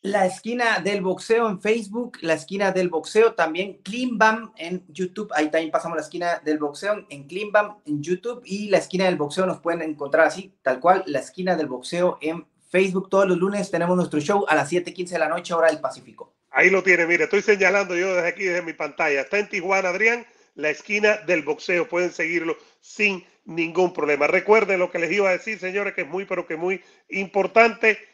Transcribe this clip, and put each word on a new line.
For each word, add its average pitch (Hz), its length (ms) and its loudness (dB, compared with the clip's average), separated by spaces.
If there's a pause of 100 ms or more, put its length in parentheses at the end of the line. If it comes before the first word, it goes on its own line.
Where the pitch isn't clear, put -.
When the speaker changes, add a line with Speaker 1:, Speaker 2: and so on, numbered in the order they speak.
Speaker 1:
La 196 240 2
Esquina 226 540 -2
del 196 220 -2
Boxeo 220 480 0
en 185 120 -4
Facebook, 220 600 -4
La 160 120 0
Esquina 190 380 -2
del 185 180 0
Boxeo 214 460 2
también, 175 460 -2
Klimbam 220 760 2
en 175 320 -8
YouTube, 185 440 -6
ahí 151 160 0
también 160 220 -2
pasamos 165 240 -4
La 151 80 -4
Esquina 170 400 -4
del 151 140 -2
Boxeo 190 520 -6
en 143 160 -18
Klimbam 196 600 -2
en 147 180 -4
YouTube 180 400 -4
y 202 260 -8
La 180 100 4
Esquina 185 260 -2
del 180 100 2
Boxeo 147 300 -2
nos 175 160 -6
pueden 170 200 -2
encontrar 151 460 0
así, 185 340 -6
tal 131 200 -2
cual, 175 260 4
La 139 120 -4
Esquina 180 360 -2
del 151 120 -2
Boxeo 170 520 -4
en 160 260 -6 (240)
Facebook. 190 400 0
Todos 196 200 4
los 175 80 4
lunes 196 340 -2
tenemos 175 240 0
nuestro 165 240 0
show 202 300 0
a 156 60 6
las 139 120 2
siete 175 260 -2
quince 180 220 -8
de 165 40 -2
la 156 100 0
noche, 175 240 -4
hora 165 160 4
del 151 100 0
Pacífico. - 540 -12 (180)
Speaker 2:
Ahí 156 180 4
lo 190 140 4
tiene, 175 220 4
mire, 165 180 2
estoy 196 180 2
señalando 190 540 2
yo 185 180 0
desde 175 140 0
aquí, 175 160 -4
desde 175 180 0
mi 165 120 -8
pantalla. 147 480 0
Está 196 180 -2
en 208 80 -2
Tijuana, 190 400 0
Adrián, 226 380 2 (300)
La 147 140 -2
Esquina 208 460 2 (100)
del 160 180 2
Boxeo. 160 440 -2
Pueden 175 240 0
seguirlo 165 460 -2 (240)
sin 196 420 -2 (220)
ningún 170 480 0
problema. 147 340 0
Recuerden 190 520 4
lo 180 120 0
que 175 80 -6
les 170 140 -2
iba 202 160 2
a 180 40 2
decir, 196 260 -6
señores, 190 340 -6
que 185 80 -6
es 147 80 -6
muy, 190 160 -6
pero 180 200 -4
que 160 120 -8
muy 180 240 -4 (260)
importante. 202 880 2 (160)